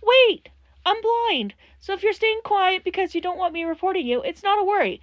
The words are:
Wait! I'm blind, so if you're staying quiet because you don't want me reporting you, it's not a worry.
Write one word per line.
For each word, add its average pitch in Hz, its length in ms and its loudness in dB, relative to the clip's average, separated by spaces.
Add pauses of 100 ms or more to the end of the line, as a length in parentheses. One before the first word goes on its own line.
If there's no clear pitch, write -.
Wait! 480 500 4 (360)
I'm 415 160 0
blind, 427 520 -2 (260)
so - 120 -8
if 381 100 -6
you're 415 100 2
staying 440 320 0
quiet 381 400 0
because 359 300 -4
you 339 60 -4
don't 359 160 -6
want 349 160 -2
me 330 120 -6
reporting 330 420 -4
you, 240 160 -2
it's - 200 -8
not 403 160 2
a 415 60 2
worry. 370 380 0